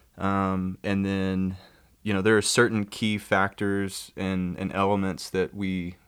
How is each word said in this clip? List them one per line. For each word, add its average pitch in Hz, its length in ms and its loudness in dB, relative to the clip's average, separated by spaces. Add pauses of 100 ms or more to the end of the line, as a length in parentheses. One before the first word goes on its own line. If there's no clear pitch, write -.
(180)
Um, 95 680 0
and 98 220 0
then, 95 500 0 (460)
you 104 100 -4
know, 98 100 0
there 110 140 6
are 104 60 4
certain 110 420 2
key 107 340 -2
factors 98 1000 -2
and, 92 420 -2
and 95 160 -4
elements 98 560 0
that 92 240 -2
we, 92 420 -4 (100)